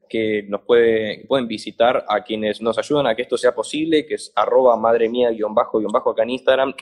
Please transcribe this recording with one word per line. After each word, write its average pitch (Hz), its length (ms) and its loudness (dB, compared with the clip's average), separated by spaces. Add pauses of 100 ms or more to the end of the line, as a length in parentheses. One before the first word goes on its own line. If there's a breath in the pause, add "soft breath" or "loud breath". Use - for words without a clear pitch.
que 107 360 -2
nos 101 180 -6
puede, 113 600 2
que - 60 -18
pueden 131 200 -2
visitar 117 600 -2
a 104 160 0
quienes 107 380 -4
nos 110 160 -2
ayudan 139 300 0
a 110 80 0
que 120 80 -4
esto 123 140 -2
sea - 180 2
posible, 156 500 -2
que 104 100 -6
es - 200 -12
arroba 123 420 4
madre 113 320 2
mía 120 220 0
guion 107 240 -4
bajo 117 240 0
guion 104 120 -4
bajo 123 200 0
acá 110 120 -2
en 113 80 -2
Instagram 131 500 0